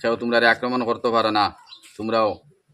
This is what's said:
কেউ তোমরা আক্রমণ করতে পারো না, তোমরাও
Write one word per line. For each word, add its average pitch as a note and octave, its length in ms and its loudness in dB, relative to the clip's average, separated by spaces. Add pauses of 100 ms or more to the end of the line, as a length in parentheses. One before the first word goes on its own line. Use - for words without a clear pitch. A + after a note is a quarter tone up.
কেউ A#2 140 0
তোমরা A#2 360 2
আক্রমণ B2 320 -2
করতে A#2 260 -2
পারো A2+ 200 2
না, G#2 260 0 (420)
তোমরাও A2 420 -2 (340)